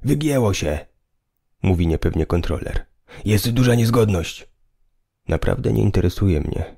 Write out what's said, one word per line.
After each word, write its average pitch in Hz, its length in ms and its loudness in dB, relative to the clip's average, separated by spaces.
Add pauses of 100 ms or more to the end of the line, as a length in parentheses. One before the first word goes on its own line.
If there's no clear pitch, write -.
wygięło 139 500 0
się”, 76 260 -2 (840)
mówi 87 240 2
niepewnie 80 380 0
kontroler. - 600 -2 (400)
„Jest 107 240 0
duża 120 260 2
niezgodność”. 113 760 0 (800)
Naprawdę 95 460 0
nie 110 80 0
interesuje 90 600 2
mnie, 76 360 -6